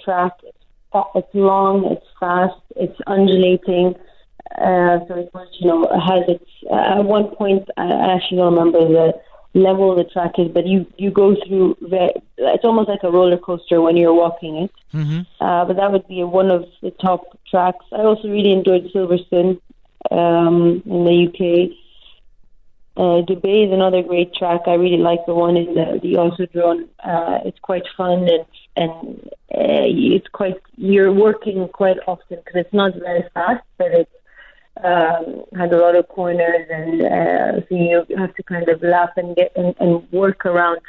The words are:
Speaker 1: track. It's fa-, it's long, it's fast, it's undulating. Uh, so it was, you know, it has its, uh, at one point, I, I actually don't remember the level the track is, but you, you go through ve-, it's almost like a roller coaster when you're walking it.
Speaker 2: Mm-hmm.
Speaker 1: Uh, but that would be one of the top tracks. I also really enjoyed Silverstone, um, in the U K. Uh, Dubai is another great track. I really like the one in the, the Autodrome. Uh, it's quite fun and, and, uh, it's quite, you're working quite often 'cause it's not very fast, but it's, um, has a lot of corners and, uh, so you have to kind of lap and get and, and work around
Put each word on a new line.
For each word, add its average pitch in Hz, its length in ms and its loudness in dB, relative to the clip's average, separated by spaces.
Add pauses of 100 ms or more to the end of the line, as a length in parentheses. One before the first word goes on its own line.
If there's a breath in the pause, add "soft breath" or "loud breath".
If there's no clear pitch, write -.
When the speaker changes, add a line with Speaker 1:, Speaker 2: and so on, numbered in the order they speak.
Speaker 1:
track. 180 300 -2 (100)
It's - 140 -20 (340)
fa-, - 240 -2
it's 185 180 -6
long, 196 520 2
it's 175 200 -4 (140)
fast, 180 400 -2 (160)
it's - 320 -8
undulating. 185 880 2 (640 soft breath)
Uh, 175 500 2
so 180 80 -10
it 175 180 -10
was, 180 140 -18 (120)
you 175 80 0
know, 165 160 2
it - 160 0
has 175 240 0 (120)
its, - 140 -16 (220)
uh, - 280 0
at 208 60 2
one 208 300 0
point, 196 420 -2
I, - 60 -4
I 180 320 0
actually 185 220 -4
don't 175 180 2
remember 170 240 2
the 165 340 4 (400 loud breath)
level 190 420 4
the 175 100 2
track 175 340 -6
is, 170 120 2
but 170 140 0
you, 185 220 0 (100)
you 196 140 -2
go 196 240 4 (100)
through 185 360 0
ve-, 180 340 -2 (220)
it's - 260 0
almost 226 260 2
like 196 140 -6
a 180 80 -2
roller 180 260 4
coaster 175 420 -2
when 165 160 2
you're 170 180 4
walking 165 500 0
it. 202 80 -8 (220)
Speaker 2:
Mm-hmm. 156 260 -4 (260)
Speaker 1:
Uh, 175 200 0
but 180 100 -2
that 196 160 0
would 190 160 -2
be 180 160 -6
one 190 260 0
of 175 160 0 (160)
the 185 100 -8
top - 460 -4 (140)
tracks. 180 400 -2
I 214 100 -6
also 214 260 0
really 202 260 0
enjoyed 180 420 2
Silverstone, 180 640 0 (520)
um, 170 720 2
in 175 200 -2
the 175 80 4
U 175 160 4
K. 175 480 0 (1200 soft breath)
Uh, 175 240 2
Dubai 190 460 0
is 190 40 0
another 185 300 2
great 175 320 -2
track. 170 320 -2
I 175 80 2
really 175 240 2
like 170 280 0
the 175 100 -2
one 170 220 2
in 170 180 -2
the, 165 260 -2
the 175 140 -4
Autodrome. 175 720 -2 (160)
Uh, 170 420 -4
it's 185 140 -12
quite 180 240 -6 (120)
fun 180 320 -2
and, 165 180 0 (300 soft breath)
and, 165 540 -8 (240)
uh, 147 320 0
it's 120 440 0
quite, 185 300 -6 (160)
you're 196 380 2
working 202 560 0
quite 185 280 0 (100)
often 180 300 -10
'cause - 180 -12
it's 175 180 -6
not 196 220 0
very 175 280 -4 (100)
fast, 202 300 -4 (140)
but 175 140 -2
it's, 170 200 0 (720 soft breath)
um, 170 600 -2 (140)
has 175 140 -2
a 175 60 4
lot 175 180 4
of 175 120 2
corners 170 600 -2
and, 165 320 -4
uh, 175 680 -2
so 185 80 -6
you 170 300 0 (120)
have 185 180 -6
to 190 80 -12
kind 170 260 -8
of 165 120 0
lap 175 360 0
and 175 180 -6
get 180 200 0
and, 180 240 -2
and 170 320 0
work 196 340 -2
around 175 440 0